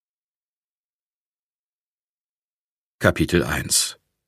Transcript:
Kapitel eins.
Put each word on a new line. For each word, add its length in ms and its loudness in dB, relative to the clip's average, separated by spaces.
Kapitel 420 2
eins. 560 -4